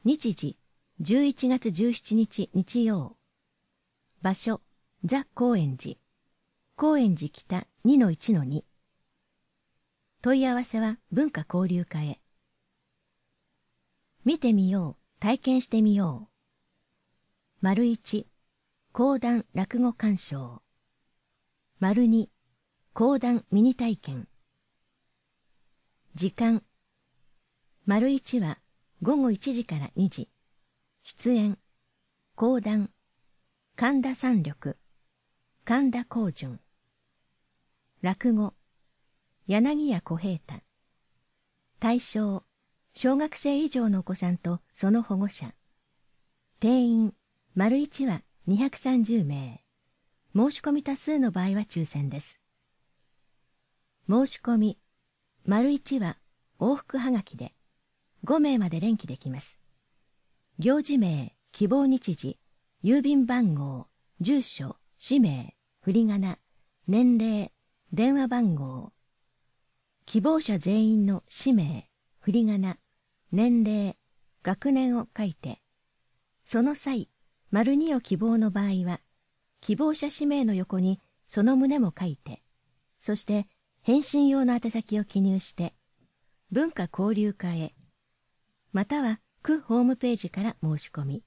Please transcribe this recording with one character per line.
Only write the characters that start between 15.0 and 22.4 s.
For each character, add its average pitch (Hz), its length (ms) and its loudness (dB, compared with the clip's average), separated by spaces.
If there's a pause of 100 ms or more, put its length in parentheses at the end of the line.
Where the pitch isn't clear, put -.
体 226 200 0
験 262 220 2
し - 60 -10
て 226 140 2
み 208 140 4
よ 175 360 -4
う。 - 40 -20 (1300)
丸 196 240 2
一、 220 420 -2 (640)
講 269 280 2
談 233 340 0
落 196 260 -2
語 247 140 2
鑑 208 240 0
賞。 127 440 -10 (1160)
丸 208 280 4
二、 226 220 4 (640)